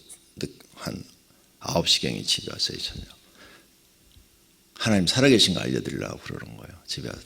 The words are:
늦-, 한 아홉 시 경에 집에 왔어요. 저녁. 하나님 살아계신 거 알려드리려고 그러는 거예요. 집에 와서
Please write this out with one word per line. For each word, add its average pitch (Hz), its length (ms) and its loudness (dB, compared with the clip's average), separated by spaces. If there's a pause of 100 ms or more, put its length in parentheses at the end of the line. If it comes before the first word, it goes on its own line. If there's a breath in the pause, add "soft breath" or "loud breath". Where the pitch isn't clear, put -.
(400)
늦-, - 180 -8 (160)
한 - 300 -10 (540)
아홉 - 300 0
시 - 120 4
경에 57 220 -2
집에 - 300 -2
왔어요. - 260 -4
저녁. - 280 -10 (1700 soft breath)
하나님 101 320 2
살아계신 120 480 6
거 - 60 -2
알려드리려고 - 580 -4
그러는 - 380 -12
거예요. - 300 -18
집에 - 220 -8
와서 - 180 -10